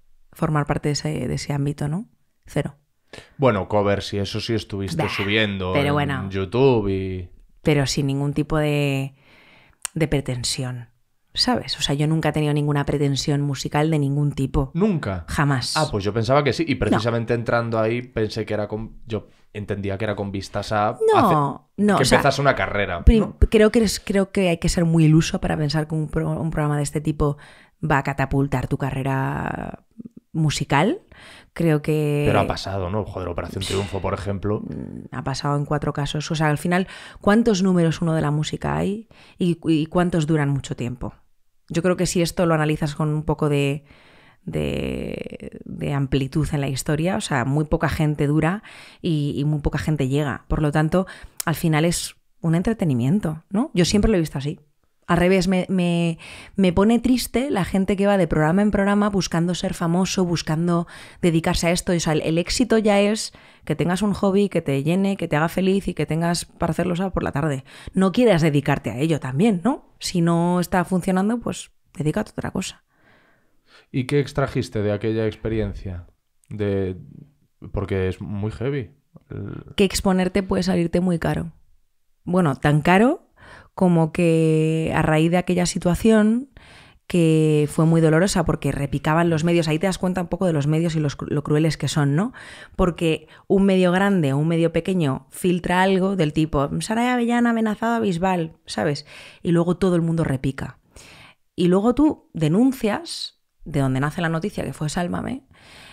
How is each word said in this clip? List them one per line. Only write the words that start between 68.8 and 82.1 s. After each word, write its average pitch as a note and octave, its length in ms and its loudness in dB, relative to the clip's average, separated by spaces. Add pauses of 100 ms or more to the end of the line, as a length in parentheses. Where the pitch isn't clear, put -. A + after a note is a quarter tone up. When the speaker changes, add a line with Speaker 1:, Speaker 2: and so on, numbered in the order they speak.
Speaker 1:
a A2+ 60 -8
ello D3 240 0
también, E3 420 2
¿no? C4 360 -2
Si - 200 -4
no E3+ 400 2
está F3+ 240 0
funcionando, F#3+ 560 0
pues - 320 -10 (220)
dedícate D#3 380 -2
a - 20 -20
otra - 180 -8
cosa. - 320 -8 (1080)
Speaker 2:
¿Y B2+ 140 -4
qué C#3+ 120 2
extrajiste C3+ 600 -2
de G#2 100 0
aquella A2 340 -2
experiencia? G#2 800 -6 (440)
De... G2 480 -2 (720)
Porque F#2+ 380 -2
es F2+ 100 -6
muy G2+ 320 -6
heavy. B2+ 400 -6 (380)
El G2+ 340 -10 (140)
Speaker 1:
Que G3+ 80 4
exponerte F#3 580 0
puede F#3+ 200 -2
salirte F3 360 0
muy F3 180 0
caro. D#3+ 360 -4 (720)